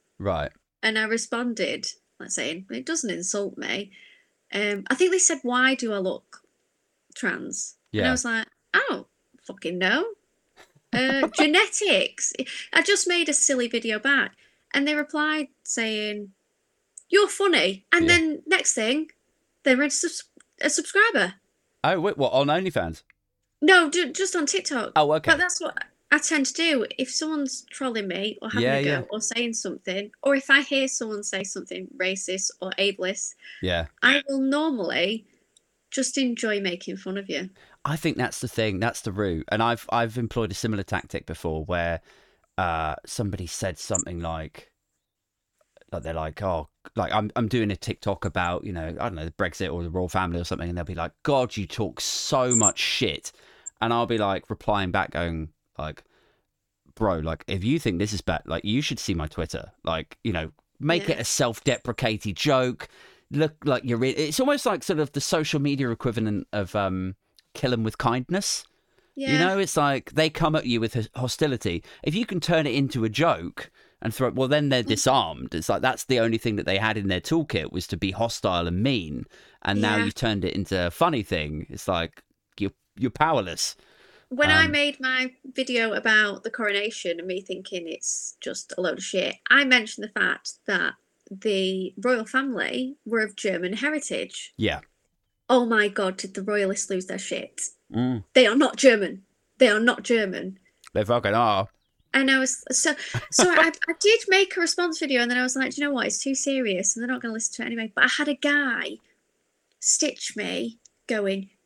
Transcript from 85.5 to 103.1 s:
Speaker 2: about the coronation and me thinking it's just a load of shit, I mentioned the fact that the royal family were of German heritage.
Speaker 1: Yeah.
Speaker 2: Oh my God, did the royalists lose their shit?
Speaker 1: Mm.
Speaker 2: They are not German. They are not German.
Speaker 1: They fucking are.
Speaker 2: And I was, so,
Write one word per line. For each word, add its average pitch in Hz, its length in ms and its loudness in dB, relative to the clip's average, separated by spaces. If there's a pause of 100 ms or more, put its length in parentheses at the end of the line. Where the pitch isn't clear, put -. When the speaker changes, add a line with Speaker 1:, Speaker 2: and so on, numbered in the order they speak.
Speaker 2:
about 214 500 4
the 226 60 -6
coronation 202 680 -2
and 175 80 -10
me 185 140 -4
thinking 180 460 -8
it's - 540 -6
just - 360 -10
a 180 40 -2
load 180 160 0
of 185 60 -10
shit, 170 320 -2 (140)
I 277 160 8
mentioned 226 380 2
the 214 160 -6
fact - 340 -2 (120)
that 185 300 0 (340)
the 190 680 -2
royal 226 280 0
family 262 680 -2 (100)
were 220 160 0
of 202 140 -4
German 185 380 -2
heritage. 247 840 -6
Speaker 1:
Yeah. 85 240 -2 (680)
Speaker 2:
Oh 247 160 4
my 220 220 2
God, 196 300 -2
did 190 160 -12
the 196 100 -8
royalists 202 460 0
lose 185 160 -2
their 190 140 -8
shit? - 420 -8 (320)
Speaker 1:
Mm. 123 300 0 (100)
Speaker 2:
They 254 140 8
are 214 80 4
not 269 220 4
German. 214 460 6 (360)
They 254 100 8
are 214 100 4
not 240 240 4
German. 190 560 0 (340)
Speaker 1:
They 107 100 2
fucking 107 320 2
are. 104 340 4 (440)
Speaker 2:
And 269 180 4
I 269 80 6
was, 262 320 -2
so, 302 240 2 (360)